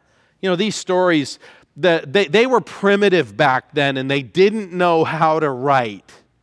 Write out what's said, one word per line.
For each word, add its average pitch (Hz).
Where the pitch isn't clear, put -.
You 190
know, 180
these 196
stories, 180
the, 165
they, 180
they 208
were 247
primitive 190
back 127
then 139
and 131
they 139
didn't 190
know 175
how 156
to 151
write. 127